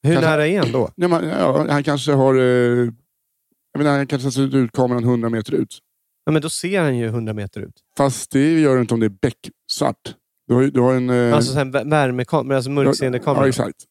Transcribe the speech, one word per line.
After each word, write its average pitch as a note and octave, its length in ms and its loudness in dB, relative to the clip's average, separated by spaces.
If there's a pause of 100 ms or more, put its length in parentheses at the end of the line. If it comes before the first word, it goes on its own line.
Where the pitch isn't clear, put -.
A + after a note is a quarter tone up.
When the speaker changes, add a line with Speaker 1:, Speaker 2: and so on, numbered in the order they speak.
Speaker 1:
Hur D3 100 4
Speaker 2:
Kanske E3+ 160 4
Speaker 1:
nära D3+ 180 2
är F#3+ 120 0
han B2 120 0
då? A#2+ 240 -2
Speaker 2:
Ja, F3 120 -2
men, E3+ 220 0
ja, D3+ 400 0
han C#3+ 140 0
kanske C#3+ 280 -2
har, C3+ 240 4
eh, C3 60 4 (1300)
jag - 40 -6
menar, C#3+ 200 2
han C#3 100 -2
kanske C3 180 -4
har C#3 60 -2
satt C3+ 220 -2
ut B2+ 180 0
kameran B2 320 0
hundra A#2 260 0
meter A2+ 240 -4
ut. - 260 -4 (460)
Speaker 1:
Ja, D#3 60 -2
men D#3 100 2
då D#3 80 -8
ser F#3 320 -4
han C3+ 160 0
ju A#2 100 -2
hundra A2 260 -4
meter G#2 280 -10
ut. - 120 -14 (240)
Speaker 2:
Fast - 340 -2
det D#3 280 2
gör C#3 160 4
det B2+ 60 2
inte A#2 120 0
om A#2 60 0
det A2 60 0
är G#2+ 40 0 (120)
becksvart. - 960 -6 (320)
Du A#2 60 0
har B2 80 4
ju, C#3 100 2
du C3 80 0
har B2+ 140 4
en, B2+ 160 0
eh, B2 260 2
Speaker 1:
Alltså B2 160 0
så C3 60 -2
här C#3 80 0
vä-, C3 240 -4
värmekamera, C3+ 680 0
alltså C3 140 -4
mörkseende C3+ 460 0
Speaker 2:
Ja, B2 60 -6
Speaker 1:
kamera. C#3 200 0
Speaker 2:
ja, C#3 60 2
exakt. - 420 -6